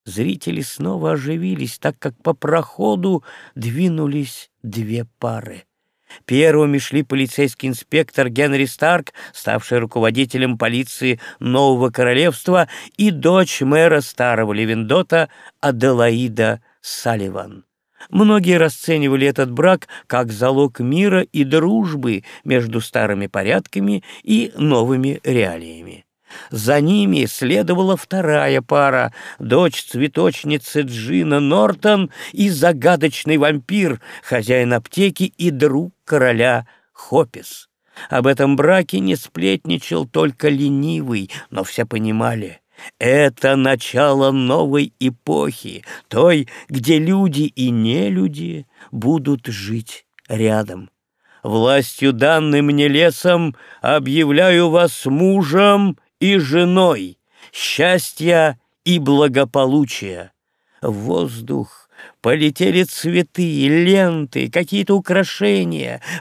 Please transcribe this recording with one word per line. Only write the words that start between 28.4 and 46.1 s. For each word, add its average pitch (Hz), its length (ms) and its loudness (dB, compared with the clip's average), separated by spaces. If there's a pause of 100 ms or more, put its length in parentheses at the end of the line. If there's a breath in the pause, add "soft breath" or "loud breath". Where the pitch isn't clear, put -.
пара — 131 500 0 (280 loud breath)
дочь 139 460 0
цветочницы 147 960 -2
Джина 139 580 -2
Нортон 196 720 2 (200 loud breath)
и 202 180 0
загадочный 156 880 2
вампир, 147 640 0 (220 loud breath)
хозяин 123 520 0
аптеки 180 500 0
и 175 260 -2
друг 147 540 0
короля 123 640 2 (260 soft breath)
Хопис. - 760 -4 (400 loud breath)
Об 127 180 0
этом 139 280 2
браке 180 440 2
не 190 160 0
сплетничал 95 920 -4
только - 440 -2
ленивый, 139 800 -2 (180 loud breath)
но 95 140 -8
все 117 220 -6
понимали. 110 760 -4 (400 loud breath)
Это 135 560 2
начало 135 760 2
новой 139 680 0
эпохи, 131 880 -4 (240 loud breath)
той, 131 400 2 (180 loud breath)